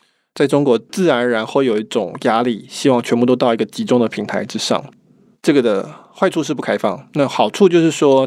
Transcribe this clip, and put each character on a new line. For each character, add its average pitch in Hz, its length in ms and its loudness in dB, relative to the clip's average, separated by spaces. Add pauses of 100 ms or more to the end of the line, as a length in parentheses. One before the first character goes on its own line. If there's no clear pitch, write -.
(360)
在 147 120 2
中 143 160 2
国 123 160 4
自 180 280 -4
然 143 100 2
而 123 140 -2
然 110 140 -2
会 135 220 0
有 110 100 0
一 107 80 -2
种 101 380 -4
压 117 220 2
力， 117 240 -4
希 - 220 -2
望 120 120 2
全 - 160 0
部 120 80 2
都 127 80 2
到 123 180 2
一 117 40 0
个 110 80 -4
集 110 200 -6
中 123 140 2
的 117 80 2
平 107 180 -8
台 - 200 -6
之 - 120 -10
上。 - 280 -4 (580)
这 160 100 2
个 143 80 4
的 107 280 0 (260)
坏 190 160 -2
处 160 140 -4
是 147 100 -4
不 123 80 -6
开 104 160 -2
放， 98 360 -4
那 143 120 0
好 196 240 0
处 202 180 4
就 170 120 4
是 165 100 2
说 135 360 2